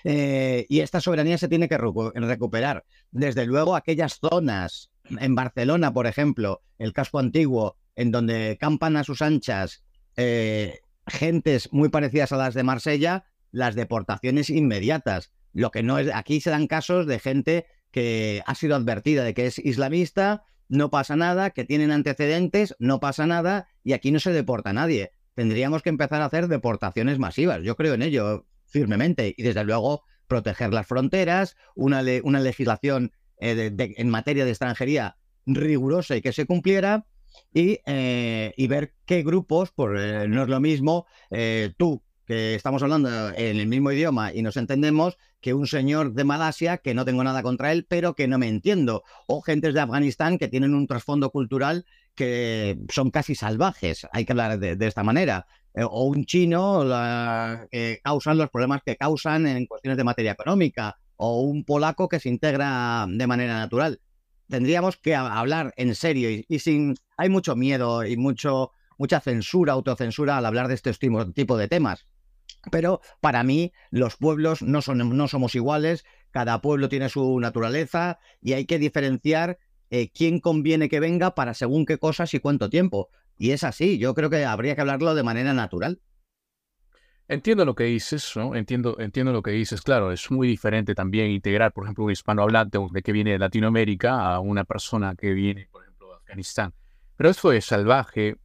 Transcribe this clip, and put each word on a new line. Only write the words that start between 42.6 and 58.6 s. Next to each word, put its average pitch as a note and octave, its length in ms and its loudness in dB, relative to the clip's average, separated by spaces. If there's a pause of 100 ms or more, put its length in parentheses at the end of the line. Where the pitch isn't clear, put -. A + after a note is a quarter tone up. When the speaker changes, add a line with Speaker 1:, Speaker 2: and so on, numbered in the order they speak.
Speaker 1:
hablando B2+ 460 0
en G#2+ 280 -2
el G#2+ 80 0
mismo C3+ 260 0
idioma C3+ 400 0
y A2+ 120 -4
nos G#2+ 120 -4
entendemos, D3+ 640 0 (240)
que B2+ 140 -2
un C#3+ 100 0
señor C#3 480 0
de C#3 120 0
Malasia, D#3+ 520 0
que C3 160 -4
no B2 120 -2
tengo B2+ 180 0
nada C3 180 -2
contra B2+ 300 -2
él, E3 180 -2
pero F3 240 0
que C#3 140 -2
no C3 100 2
me B2 120 2
entiendo, A#2 540 0 (220)
o D3 160 0
gentes D3+ 320 0
de D3+ 60 2
Afganistán C#3+ 580 0
que D3 100 -2
tienen C#3 280 2
un C#3+ 100 2
trasfondo C#3 460 -2
cultural C#3 540 -2 (280)
que A2+ 640 -2 (120)
son C3 200 0
casi D3+ 240 -2
salvajes, A2 800 -2
hay A2+ 140 -2
que B2+ 80 -2
hablar A2 260 0
de, F2+ 160 -2
de G#2+ 120 0
esta G#2 140 -4
manera, A2+ 460 0 (260)
eh, A2+ 100 -2
o A#2+ 220 -2
un C#3+ 200 0
chino, F3+ 580 2
la, A#2+ 880 -2
que A#2 320 -4
causan D3+ 340 2
los D3+ 120 2
problemas B2+ 340 0